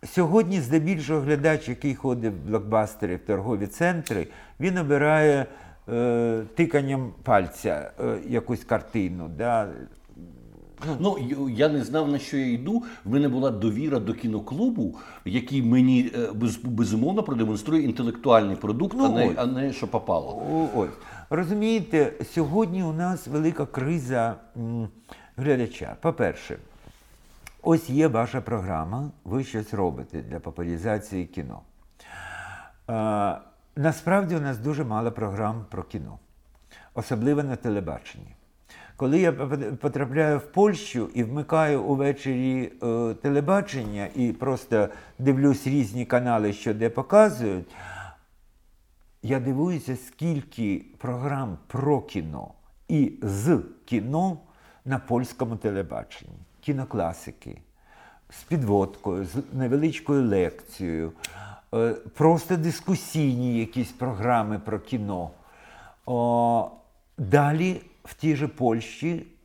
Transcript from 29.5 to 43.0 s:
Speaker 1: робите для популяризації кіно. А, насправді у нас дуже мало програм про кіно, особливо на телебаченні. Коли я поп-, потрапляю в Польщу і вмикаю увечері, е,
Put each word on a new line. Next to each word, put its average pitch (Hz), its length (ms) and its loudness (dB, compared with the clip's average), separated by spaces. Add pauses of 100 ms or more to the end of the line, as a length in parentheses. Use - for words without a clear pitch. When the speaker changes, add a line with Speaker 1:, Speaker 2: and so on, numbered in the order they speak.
Speaker 1:
робите 80 560 -4
для 82 100 -8
популяризації 87 840 -4
кіно. 64 360 -12 (1300)
А, 107 500 0 (380)
насправді 165 600 0
у 160 40 0
нас 135 180 -4
дуже 143 260 -2
мало 113 280 -2
програм 107 580 -4
про 92 140 -8
кіно, 69 360 -10 (760)
особливо 131 500 0
на 131 120 -4
телебаченні. 82 800 -6 (600)
Коли 139 240 2
я 175 120 6
поп-, 127 440 -4
потрапляю 139 600 2
в - 140 -8
Польщу 180 600 2
і 120 100 0
вмикаю 143 600 2
увечері, 131 880 0 (120)
е, 117 380 0